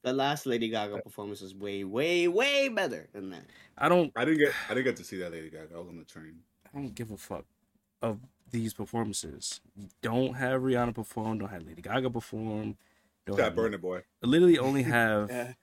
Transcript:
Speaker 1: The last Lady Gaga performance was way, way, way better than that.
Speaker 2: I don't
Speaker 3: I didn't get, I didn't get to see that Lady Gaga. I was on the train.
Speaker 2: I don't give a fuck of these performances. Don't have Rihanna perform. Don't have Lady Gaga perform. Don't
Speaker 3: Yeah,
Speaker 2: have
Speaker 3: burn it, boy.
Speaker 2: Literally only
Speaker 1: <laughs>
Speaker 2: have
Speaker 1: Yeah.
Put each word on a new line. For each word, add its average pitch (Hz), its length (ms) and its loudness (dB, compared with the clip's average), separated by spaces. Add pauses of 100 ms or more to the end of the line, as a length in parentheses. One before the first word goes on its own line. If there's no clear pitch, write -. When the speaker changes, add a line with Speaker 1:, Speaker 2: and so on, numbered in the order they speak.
Speaker 1:
The 127 80 0
last 139 340 0
Lady 117 220 0
Gaga 107 340 -4
performance 104 380 -10
was 95 140 -14
way, 98 300 -6
way, 170 440 2
way 277 400 4
better 165 440 -4
than 98 180 -10
that. 85 120 -12 (340)
Speaker 2:
I 143 120 2
don't 175 260 6
Speaker 3:
I 120 100 0
didn't 156 140 4
get, 147 140 8 (180)
I 110 40 0
didn't 127 100 0
get 123 140 2
to 87 60 -14
see 98 140 -10
that 87 140 -6
Lady 80 180 -12
Gaga. 80 240 -16
I 85 40 -10
was 87 100 -12
on 85 100 -14
the 80 60 -16
train. 80 340 -18 (340)
Speaker 2:
I 143 60 -10
don't 131 160 -8
give 113 160 -8
a 101 60 -10
fuck - 280 -10 (560)
of 110 200 -2 (300)
these 113 220 -2
performances. 104 880 -6 (400)
Don't 123 340 0
have 131 280 0
Rihanna 120 320 2
perform. 110 440 -4
Don't 98 120 -4
have 85 160 -10
Lady - 160 -16
Gaga 127 280 0
perform. 110 680 -6 (500)
Don't 101 120 -2
Speaker 3:
Yeah, 120 80 6
Speaker 2:
have 90 100 -2
Speaker 3:
burn 113 180 2
it, 87 80 -8
boy. 90 200 -4 (200)
Speaker 2:
Literally 165 360 8
only 135 240 4
Speaker 1:
<laughs> - 20 2
Speaker 2:
have 110 460 4
Speaker 1:
Yeah. 123 220 -4 (100)